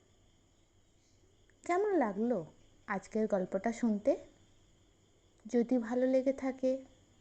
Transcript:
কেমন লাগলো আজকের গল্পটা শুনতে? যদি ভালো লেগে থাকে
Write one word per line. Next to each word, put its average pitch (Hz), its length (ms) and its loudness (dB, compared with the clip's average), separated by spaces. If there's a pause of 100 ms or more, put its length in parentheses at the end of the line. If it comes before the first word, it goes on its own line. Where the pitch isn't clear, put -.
(1700)
কেমন 381 320 0
লাগলো 214 480 0 (420)
আজকের 214 400 -2
গল্পটা 196 460 -2
শুনতে? 226 440 0 (1300)
যদি 240 320 2
ভালো 247 300 0
লেগে 262 260 2
থাকে 262 500 -2 (380)